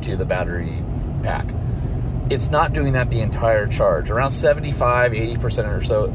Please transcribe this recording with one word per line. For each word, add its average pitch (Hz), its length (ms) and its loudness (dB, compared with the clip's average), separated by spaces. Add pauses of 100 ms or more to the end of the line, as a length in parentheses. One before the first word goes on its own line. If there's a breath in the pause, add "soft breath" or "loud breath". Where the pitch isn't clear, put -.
to 98 100 -4
the 92 100 -2
battery - 580 -2 (400)
pack. - 240 -2 (840 loud breath)
It's 127 220 0
not 151 220 2
doing 139 200 0
that 123 160 2
the 120 100 0
entire 110 460 2
charge. 98 460 2
Around 127 180 2
seventy-five, 135 840 2
eighty 113 220 -2
percent 117 300 0
or 98 140 -2
so, 107 340 2